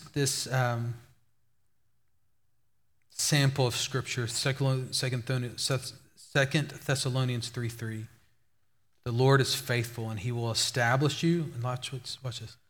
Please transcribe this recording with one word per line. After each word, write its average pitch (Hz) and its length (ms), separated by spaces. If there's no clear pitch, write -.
this, 139 400
um, 120 420
sample 139 560
of 117 80
scripture, - 540
Second, 135 680
Second 127 320
Thon-, 123 320
Second - 1080
Thessalonians 127 640
three 120 200
three. 110 380
"The 123 80
Lord 131 300
is - 160
faithful, 117 540
and 110 100
he 120 100
will 117 220
establish 131 720
you," 170 300
and 120 100
watch 123 280
what's, - 300
watch 123 160
this, - 180